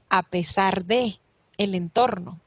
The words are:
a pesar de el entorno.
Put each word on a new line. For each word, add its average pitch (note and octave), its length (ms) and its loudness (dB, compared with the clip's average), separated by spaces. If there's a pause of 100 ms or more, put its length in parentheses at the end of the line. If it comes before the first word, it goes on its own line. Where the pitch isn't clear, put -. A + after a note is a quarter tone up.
(100)
a F#3 140 4
pesar F#3 600 0
de A3+ 340 -2 (380)
el G3 180 -2
entorno. F3+ 720 -2